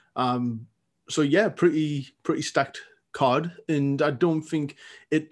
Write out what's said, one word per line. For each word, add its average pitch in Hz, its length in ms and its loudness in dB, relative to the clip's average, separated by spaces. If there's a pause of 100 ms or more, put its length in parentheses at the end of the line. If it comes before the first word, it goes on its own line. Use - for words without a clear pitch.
(160)
Um, 123 500 -2 (420)
so, - 140 0
yeah, 170 260 4
pretty, 151 600 0 (160)
pretty - 180 -2
stacked - 380 -2 (320)
card, 143 400 0 (160)
and 143 340 0
I 151 80 2
don't 160 320 0
think 151 320 -4 (340)
it, 156 240 0